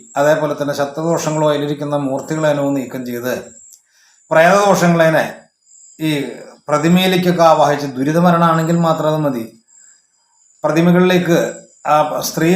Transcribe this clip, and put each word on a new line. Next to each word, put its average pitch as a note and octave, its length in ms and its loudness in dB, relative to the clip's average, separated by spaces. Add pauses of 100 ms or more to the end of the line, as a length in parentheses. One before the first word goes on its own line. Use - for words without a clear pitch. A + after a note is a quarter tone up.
(180)
അതേപോലെ D3 360 0
തന്നെ C#3 200 -6
ശത്രുദോഷങ്ങളോ D#3 760 -2
അതിലിരിക്കുന്ന D3 460 -4
മൂർത്തികളെ C#3+ 580 -4
നീക്കം C#3 520 -4
ചെയ്ത് B2 280 -6 (1000)
പ്രേതദോഷങ്ങളെ E3+ 920 4 (760)
ഈ D#3 120 -2 (560)
പ്രതിമയിലേക്കൊക്കെ F3 760 2
ആവാഹിച്ച്, D3 440 4
ദുരിതമരണമാണെങ്കിൽ E3 920 2
മാത്രം D#3 300 0
അത് D#3 160 0
മതി, B2 180 -4 (1200)
പ്രതിമകളിലേക്ക് F3 760 2 (480)
ആ D3+ 340 0
സ്ത്രീ D#3+ 340 -2